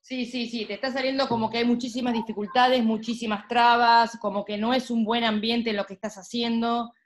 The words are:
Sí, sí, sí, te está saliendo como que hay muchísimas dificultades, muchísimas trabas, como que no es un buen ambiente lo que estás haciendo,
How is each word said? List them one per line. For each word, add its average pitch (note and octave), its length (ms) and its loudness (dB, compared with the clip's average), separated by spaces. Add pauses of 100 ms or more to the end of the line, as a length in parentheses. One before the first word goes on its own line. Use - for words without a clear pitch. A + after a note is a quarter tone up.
Sí, B3+ 220 -6
sí, A#3+ 240 -6
sí, A#3 180 -6
te G#3 80 -8
está C4 180 -4
saliendo C4+ 360 -2
como A3 220 -2
que A#3 80 -4
hay A#3+ 60 0
muchísimas A#3+ 500 0
dificultades, A#3 680 2
muchísimas A3 680 -2
trabas, A#3 720 6
como G3+ 240 -2
que G#3 120 -6
no A3 160 0
es B3+ 180 -2
un A#3 140 0
buen A#3 200 0
ambiente A3+ 480 0
lo G3+ 120 -2
que G3 100 -12
estás G#3+ 220 -10
haciendo, A#3 760 -2 (140)